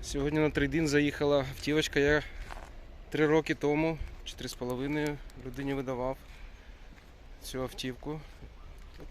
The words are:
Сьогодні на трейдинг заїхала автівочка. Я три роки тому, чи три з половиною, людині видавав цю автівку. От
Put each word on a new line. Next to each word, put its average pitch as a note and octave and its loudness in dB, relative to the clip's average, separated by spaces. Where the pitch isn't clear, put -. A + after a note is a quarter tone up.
Сьогодні D3 0
на D3+ 6
трейдинг D3 2
заїхала C#3+ 4
автівочка. C#3+ 2
Я C#3+ 6
три D3+ 4
роки D3+ 6
тому, D#3 2
чи - -10
три B2+ -6
з - -8
половиною, C#3+ 0
людині C#3 -4
видавав C3 -2
цю C3 -6
автівку. C3 -6
От D3 -10